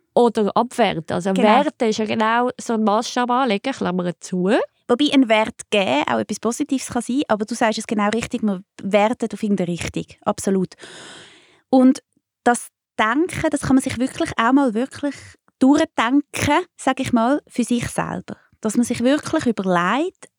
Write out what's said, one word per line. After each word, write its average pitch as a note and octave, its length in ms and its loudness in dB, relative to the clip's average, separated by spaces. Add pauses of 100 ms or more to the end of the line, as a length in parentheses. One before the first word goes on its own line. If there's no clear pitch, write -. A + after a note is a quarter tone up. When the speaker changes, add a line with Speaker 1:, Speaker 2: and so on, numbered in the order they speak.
(140)
Speaker 1:
oder A3+ 420 2
abwerten. G3+ 580 0
Also F3+ 200 -2
Speaker 2:
Genau. F#3+ 140 4
Speaker 1:
werten B3+ 420 2
ist G#3+ 100 -2
ja G#3+ 60 -2
genau A3+ 440 0 (100)
so - 140 -4
ein A3 100 0
Maßstab A#3 460 0
anlegen, B3 440 0
Klammer F3+ 460 -4
zu. F#3 300 -2 (380)
Speaker 2:
Wobei C4 260 2
ein C4 160 6
Wert A3 400 0
geben A3 380 0
auch A3+ 120 0
etwas G3+ 200 -4
Positives B3+ 480 -4
kann B3 160 -4
sein, B3+ 240 -2
aber G#3+ 180 0
du - 80 -8
sagst A3+ 240 0
es A3 80 -8
genau G#3 240 -2
richtig, A3+ 320 -4
man G3+ 220 -2 (180)
wertet G#3 520 2
auf G#3 100 -12
irgendeine G3 260 0
Richtung. E3+ 360 -6 (160)
Absolut. F#3+ 520 -2 (960)
Und C4 320 4 (420)
das A#3+ 260 0 (300)
Denken, C4+ 520 0
das C#4+ 100 -2
kann - 140 2
man C4 80 2
sich B3+ 160 -6
wirklich C4 380 -4
auch A#3 160 2
mal C4+ 200 4
wirklich C4+ 420 -6 (440)
durchdenken, D4 1080 2 (120)
sag - 220 -2
ich C4 140 -6
mal, B3 340 2
für - 160 -4
sich A#3+ 260 -2
selber. - 480 -8 (240)
Dass G#3+ 140 -4
man A#3+ 100 2
sich A#3+ 180 -4
wirklich D4+ 420 0
überlegt, G3+ 920 -2